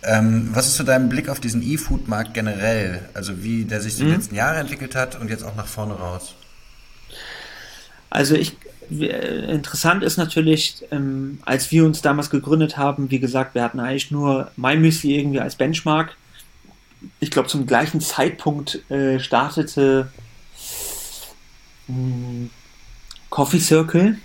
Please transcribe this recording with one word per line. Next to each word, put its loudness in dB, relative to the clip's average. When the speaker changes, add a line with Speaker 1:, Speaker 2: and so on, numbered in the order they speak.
Speaker 1:
Ähm, 4
was 2
ist 0
so -2
dein 4
Blick -2
auf -4
diesen -2
E-Food-Markt -2
generell? -2
Also -8
wie -2
der -2
sich -4
die 2
Speaker 2:
Mhm. 6
Speaker 1:
letzten -2
Jahre 0
entwickelt -8
hat -4
und -6
jetzt -6
auch -10
nach -6
vorne -6
raus? -10
Speaker 2:
Also 2
ich, -2
w-, -4
äh, -4
interessant 0
ist 0
natürlich, 0
ähm, -4
als 0
wir 8
uns 2
damals 2
gegründet 2
haben, 0
wie 2
gesagt, -2
wir 0
hatten -4
eigentlich -4
nur 0
My 2
Müsli 4
irgendwie 0
als -6
Benchmark. 0
Ich -2
glaub, 2
zum -2
gleichen 2
Zeitpunkt, -2
äh, 2
startete, 2
mm, -4
Coffee 2
Circle. 4